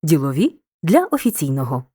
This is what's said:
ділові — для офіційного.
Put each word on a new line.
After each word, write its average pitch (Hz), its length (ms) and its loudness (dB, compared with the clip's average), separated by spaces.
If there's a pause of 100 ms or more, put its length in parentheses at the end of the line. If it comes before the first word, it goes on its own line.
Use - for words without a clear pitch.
ділові — 156 560 0 (240)
для 262 220 4
офіційного. 135 880 -2